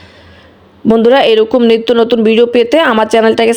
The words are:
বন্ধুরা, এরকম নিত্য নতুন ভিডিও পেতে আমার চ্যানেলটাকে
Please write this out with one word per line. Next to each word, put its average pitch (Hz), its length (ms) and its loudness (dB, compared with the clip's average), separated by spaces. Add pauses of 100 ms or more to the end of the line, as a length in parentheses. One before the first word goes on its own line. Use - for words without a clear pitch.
(840)
বন্ধুরা, 226 340 2 (120)
এরকম 220 300 0 (100)
নিত্য 226 180 -2 (120)
নতুন 233 260 -2
ভিডিও 226 260 2
পেতে 240 240 0 (140)
আমার 220 200 -2
চ্যানেলটাকে 226 460 0